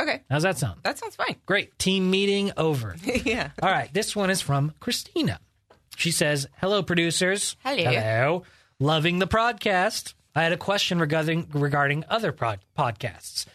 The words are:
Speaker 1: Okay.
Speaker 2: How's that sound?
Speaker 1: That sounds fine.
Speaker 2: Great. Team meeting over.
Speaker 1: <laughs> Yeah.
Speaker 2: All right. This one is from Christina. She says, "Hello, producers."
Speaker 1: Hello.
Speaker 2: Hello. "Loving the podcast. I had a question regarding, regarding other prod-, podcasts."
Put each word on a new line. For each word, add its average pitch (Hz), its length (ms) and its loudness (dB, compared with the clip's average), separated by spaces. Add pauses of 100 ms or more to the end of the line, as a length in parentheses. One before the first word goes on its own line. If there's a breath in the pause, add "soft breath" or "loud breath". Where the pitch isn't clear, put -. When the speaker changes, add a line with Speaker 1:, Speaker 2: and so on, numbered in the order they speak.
Speaker 1:
Okay. 302 300 0
Speaker 2:
How's 147 140 2
that 185 140 2
sound? 104 260 -4
Speaker 1:
That 254 160 -2
sounds 440 180 -10
fine. - 180 -4 (100)
Speaker 2:
Great. - 340 0
Team 190 320 2
meeting 202 440 2
over. 135 440 0
Speaker 1:
<laughs> 240 260 -2
Yeah. 220 240 -2 (120)
Speaker 2:
All 185 100 4
right. 139 220 0
This 208 220 -2
one 196 140 0
is 190 120 2
from 143 380 0
Christina. 240 600 -2 (580)
She 170 140 0
says, 147 360 0 (140)
"Hello, 196 220 2
producers." 180 800 0
Speaker 1:
Hello. 202 280 0
Speaker 2:
Hello. 123 520 0 (360 loud breath)
"Loving 160 400 2
the 185 80 0
podcast. 220 840 0 (220)
I 156 80 2
had 165 100 2
a 170 40 -4
question 190 420 0
regarding, 160 540 0
regarding 143 560 2
other 220 220 0
prod-, 110 280 -2 (180)
podcasts." - 760 -4